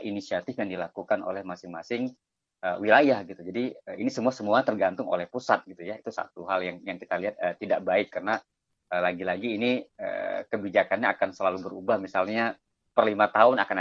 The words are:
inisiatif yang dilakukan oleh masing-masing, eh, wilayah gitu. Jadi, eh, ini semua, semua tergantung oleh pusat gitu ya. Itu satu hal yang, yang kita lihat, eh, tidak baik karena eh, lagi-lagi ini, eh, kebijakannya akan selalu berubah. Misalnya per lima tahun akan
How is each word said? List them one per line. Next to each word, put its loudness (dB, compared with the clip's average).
inisiatif -6
yang -6
dilakukan -4
oleh -6
masing-masing, -8
eh, -2
wilayah 6
gitu. -14
Jadi, -4
eh, -14
ini 0
semua, 0
semua 2
tergantung 0
oleh -2
pusat 0
gitu -16
ya. -8
Itu -10
satu -10
hal 0
yang, -6
yang -8
kita -4
lihat, -4
eh, -2
tidak -2
baik 2
karena -2
eh, 0
lagi-lagi -2
ini, 0
eh, -6
kebijakannya 0
akan -2
selalu 0
berubah. 0
Misalnya -2
per 6
lima 4
tahun 6
akan -2